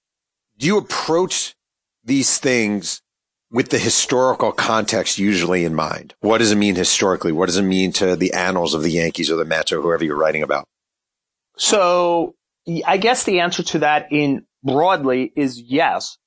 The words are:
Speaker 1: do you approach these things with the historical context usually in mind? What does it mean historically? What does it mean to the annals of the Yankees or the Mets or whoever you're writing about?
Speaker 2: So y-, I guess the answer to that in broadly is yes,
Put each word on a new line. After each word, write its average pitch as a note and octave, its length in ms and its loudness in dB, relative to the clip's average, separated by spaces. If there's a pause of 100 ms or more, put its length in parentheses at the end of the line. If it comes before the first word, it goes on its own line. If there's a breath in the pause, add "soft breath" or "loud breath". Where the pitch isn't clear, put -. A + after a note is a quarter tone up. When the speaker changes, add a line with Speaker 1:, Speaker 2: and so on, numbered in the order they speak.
(580)
Speaker 1:
do B2 100 -2
you G#3 100 4
approach - 800 -2 (480)
these B2+ 340 2
things G#2+ 640 -2 (480)
with B2 200 -2
the B2+ 100 2
historical B2 720 0
context A2 680 -2
usually F2+ 460 0
in E2 100 -2
mind? D#2 460 -6
What A2 200 2
does A2 120 2
it G#2+ 60 2
mean G2+ 180 2
historically? F2+ 560 0
What D#2+ 140 0
does F2 120 0
it G2+ 60 2
mean F#2+ 300 0
to F#2 240 2
the F2+ 160 0
annals F2+ 400 -2
of D#2 100 -2
the E2 80 0
Yankees E2 400 -2
or E2 60 0
the E2 80 -2
Mets D#2+ 260 -2
or E2 100 -2
whoever E2 220 0
you're D2 140 -2
writing D#2 260 0
about? C#2+ 220 -2 (920)
Speaker 2:
So F3 800 2 (300)
y-, E3 220 -4
I F#3 100 4
guess A3+ 280 0
the F#3 160 2
answer F3+ 220 -2
to - 160 -2
that D3+ 300 2
in D3 360 0 (180)
broadly C3 720 2
is B2+ 240 -2
yes, A#2+ 680 -2